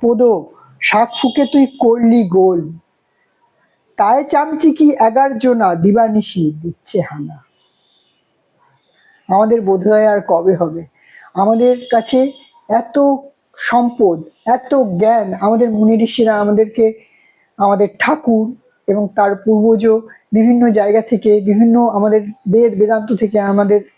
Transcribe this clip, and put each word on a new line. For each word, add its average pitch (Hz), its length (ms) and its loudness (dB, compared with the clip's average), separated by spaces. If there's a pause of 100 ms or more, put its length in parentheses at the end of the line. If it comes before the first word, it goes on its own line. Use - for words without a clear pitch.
পদ 233 200 0 (600)
শাক 226 280 -2 (120)
ফুকে 277 240 0
তুই 277 220 2 (120)
করলি 233 480 2
গোল, 175 460 0 (1200)
তাই 226 260 0
চামচিকি 302 680 0
এগার 254 460 0
জনা 226 380 0
দিবানিশি 202 880 0
দিচ্ছে 170 400 -8
হানা।" 151 420 -10 (1800)
আমাদের 220 340 0
বোধোদয় 196 460 2
আর 208 200 0
কবে 180 280 0
হবে? 170 300 -6 (480)
আমাদের 226 440 2 (140)
কাছে 254 400 0 (380)
এত 233 300 -2 (600)
সম্পদ, 233 640 0 (220)
এত 254 300 -2 (220)
জ্ঞান, 214 440 0
আমাদের 226 300 0
মুনি 214 320 2
ঋষিরা 220 320 0
আমাদেরকে, 214 580 0 (640)
আমাদের 202 300 0 (120)
ঠাকুর 233 560 -2 (320)
এবং 202 280 -2
তার 202 200 0
পূর্বজ 220 520 0 (440)
বিভিন্ন 240 400 2
জায়গা 208 300 0
থেকে, 214 400 0
বিভিন্ন 226 460 2
আমাদের 214 340 0 (280)
বেদ 214 300 2
বেদান্ত 214 360 -2
থেকে 208 240 -2
আমাদের 202 420 0 (160)